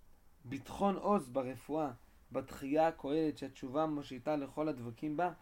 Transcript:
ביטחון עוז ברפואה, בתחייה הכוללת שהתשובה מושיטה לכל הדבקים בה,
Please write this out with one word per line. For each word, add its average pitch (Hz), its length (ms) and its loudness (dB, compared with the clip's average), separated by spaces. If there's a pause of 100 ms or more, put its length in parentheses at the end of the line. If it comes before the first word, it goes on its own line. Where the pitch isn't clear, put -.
(440)
ביטחון 139 520 0
עוז 180 320 4
ברפואה, 131 640 -2 (420)
בתחייה 139 560 2
הכוללת 156 500 0
שהתשובה 135 480 -2
מושיטה 143 500 -2
לכל 147 320 -2
הדבקים 139 480 -4
בה, 175 260 2